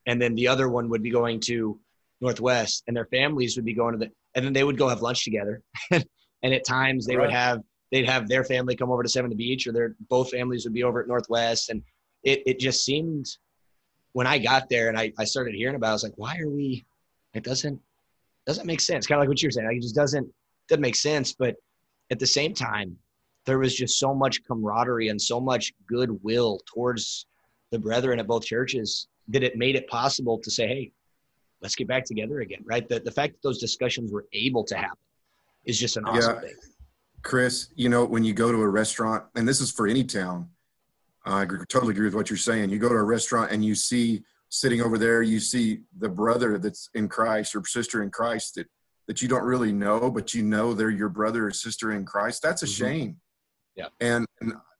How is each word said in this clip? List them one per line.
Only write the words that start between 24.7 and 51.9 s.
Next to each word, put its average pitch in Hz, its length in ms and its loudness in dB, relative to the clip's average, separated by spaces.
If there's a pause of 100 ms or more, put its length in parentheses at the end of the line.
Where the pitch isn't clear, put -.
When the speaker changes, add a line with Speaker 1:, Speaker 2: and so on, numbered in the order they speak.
Speaker 1:
and 104 120 -2
so 120 200 -2
much 127 320 0 (160)
goodwill 113 720 0 (120)
towards 120 520 -4 (460)
the 117 80 -2
brethren 120 380 2
at 107 100 -2
both 117 180 0
churches 120 640 -4 (180)
that 131 160 2
it 123 140 0
made 131 180 0
it 127 140 -4
possible 120 500 0
to - 100 -10
say, 110 200 0
"Hey, 131 220 -6 (680)
let's - 140 -6
get 110 140 -4
back 127 160 0
together 113 340 -6
again," 95 240 -10
right? 113 240 -4
The, 113 140 -2
the 117 100 -8
fact 143 220 -2
that - 100 -20
those 127 160 -2
discussions 117 540 -4
were 104 180 -6
able 117 320 0
to 95 140 -6
happen 92 200 -6 (680)
is 113 120 -2
just 117 200 0
an 104 80 -6
awesome 117 300 2
Speaker 3:
Yeah. - 60 -10
Speaker 1:
thing. - 140 -14 (680)
Speaker 3:
Chris, 123 540 0
you 123 140 2
know, 120 160 6
when 113 180 2
you 110 100 2
go 113 160 4
to 117 120 2
a 107 60 4
restaurant, 110 580 0 (100)
and 117 100 0
this 139 140 2
is 127 100 -2
for 107 180 0
any 123 180 2
town, 90 440 -4 (760)
I 98 180 2
agree, 90 240 -4
totally 123 240 2
agree 104 140 2
with 98 100 0
what 104 140 0
you're 104 80 -4
saying. 110 320 0
You 101 100 0
go 117 80 4
to 120 80 4
a 107 80 4
restaurant 113 480 2
and 107 120 2
you 107 120 2
see 117 480 0 (240)
sitting 120 340 0
over 113 160 2
there, 117 240 4
you 110 200 2
see 113 400 0 (160)
the 107 100 -4
brother 110 500 2
that's 95 360 -6
in 107 160 -2
Christ 110 480 0
or 92 80 -6
sister 117 360 -2
in 101 80 -4
Christ 117 460 -4
that, - 120 -8 (400)
that - 140 -4
you 127 60 0
don't 120 160 2
really 120 300 2
know, 107 360 2
but 110 240 -4
you 117 100 0
know 107 300 2
they're 110 160 0
your 104 200 0
brother 107 380 0
or 98 40 -4
sister 110 400 -6